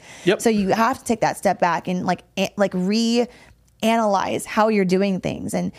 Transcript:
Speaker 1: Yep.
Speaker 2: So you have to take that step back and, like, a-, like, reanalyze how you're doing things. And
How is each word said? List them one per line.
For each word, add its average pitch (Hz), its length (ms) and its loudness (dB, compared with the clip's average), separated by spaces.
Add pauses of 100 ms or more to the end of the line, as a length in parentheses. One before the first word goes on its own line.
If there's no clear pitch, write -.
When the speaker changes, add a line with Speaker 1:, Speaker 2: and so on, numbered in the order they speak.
(240)
Speaker 1:
Yep. 180 160 2
Speaker 2:
So - 80 2
you 208 200 2
have 226 300 0
to - 60 -20
take 226 180 -2
that 151 140 0
step 185 220 0
back 170 300 0
and, 180 180 -2
like, 180 160 -2 (160)
a-, 190 180 -2
like, 196 160 0 (1080)
reanalyze 220 640 0
how 220 220 2
you're 208 160 2
doing 185 360 0
things. - 340 -6
And 180 240 -4